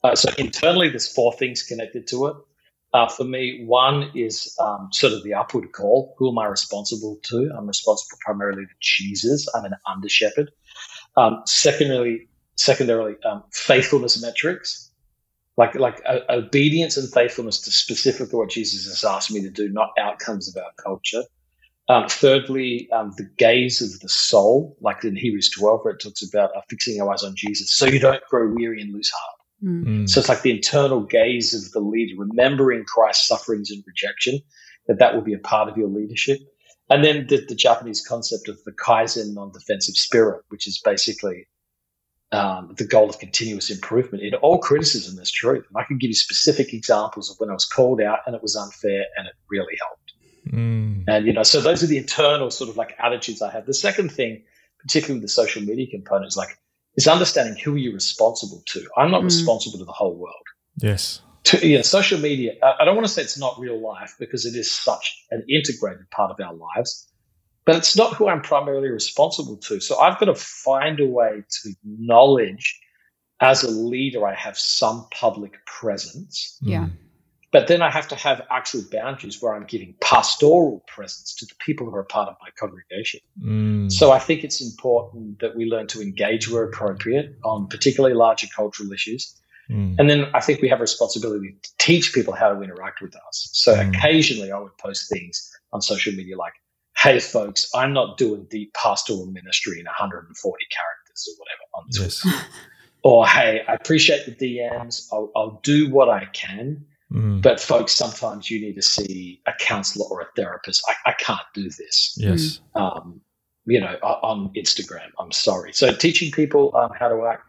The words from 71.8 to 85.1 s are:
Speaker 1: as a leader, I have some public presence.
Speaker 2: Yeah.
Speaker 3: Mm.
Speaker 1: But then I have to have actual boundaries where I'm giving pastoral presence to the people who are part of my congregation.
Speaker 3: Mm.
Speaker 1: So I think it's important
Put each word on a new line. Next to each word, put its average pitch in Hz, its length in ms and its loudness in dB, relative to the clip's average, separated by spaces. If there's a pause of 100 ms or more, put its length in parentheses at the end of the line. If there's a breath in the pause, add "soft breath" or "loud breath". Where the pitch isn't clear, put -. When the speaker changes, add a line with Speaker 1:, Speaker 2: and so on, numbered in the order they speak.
Speaker 1:
as 131 220 6
a 123 80 -2
leader, 117 560 -2
I 98 80 -2
have - 240 -10
some 117 520 -2
public 104 440 -2 (120)
presence. - 960 -8
Speaker 2:
Yeah. 98 240 -2
Speaker 3:
Mm. 90 60 -6 (600)
Speaker 1:
But 139 160 6
then 170 120 4
I 160 100 2
have 151 180 -4
to 139 80 -10
have 131 340 -2
actual 127 400 -6
boundaries 110 500 -8
where 113 140 -2
I'm 101 120 -12
giving 92 340 -10
pastoral 147 880 4
presence - 480 -14
to 113 100 -14
the - 80 -20 (100)
people 127 240 -4
who 101 80 -12
are 98 80 -6
part 104 240 -4
of - 140 -16
my - 60 -18 (100)
congregation. 98 640 -10 (220)
Speaker 3:
Mm. 107 480 0
Speaker 1:
So 135 200 6
I 131 80 8
think 156 260 0
it's - 160 -6
important 113 800 -2